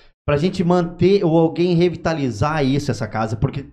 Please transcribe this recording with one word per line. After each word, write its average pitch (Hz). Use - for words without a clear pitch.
pra 147
gente 180
manter 180
ou 165
alguém 165
revitalizar 151
isso, 135
essa 117
casa? 110
Porque -